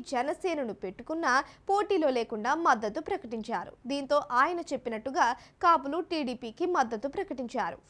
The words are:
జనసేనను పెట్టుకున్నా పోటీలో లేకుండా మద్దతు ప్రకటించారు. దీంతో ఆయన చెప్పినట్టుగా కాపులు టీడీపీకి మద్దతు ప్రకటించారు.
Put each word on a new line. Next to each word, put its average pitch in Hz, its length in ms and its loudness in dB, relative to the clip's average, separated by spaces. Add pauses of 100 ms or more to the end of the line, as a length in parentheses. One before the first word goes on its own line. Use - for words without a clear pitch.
(120)
జనసేనను 277 600 -2 (100)
పెట్టుకున్నా 262 500 -2 (360)
పోటీలో 392 380 2 (100)
లేకుండా 226 320 -2 (160)
మద్దతు 226 420 2
ప్రకటించారు. 220 640 -6 (140)
దీంతో 277 300 0 (240)
ఆయన 339 200 2 (120)
చెప్పినట్టుగా 247 540 0 (380)
కాపులు 311 360 4 (100)
టీడీపీకి 254 560 -4 (100)
మద్దతు 240 200 2 (180)
ప్రకటించారు. 240 600 -4 (140)